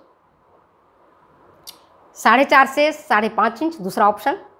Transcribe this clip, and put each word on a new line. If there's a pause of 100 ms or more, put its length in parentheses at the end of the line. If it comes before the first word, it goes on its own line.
(2250)
साढ़े
चार
से
साढ़े
पाँच
इंच
दूसरा
ऑप्शन (220)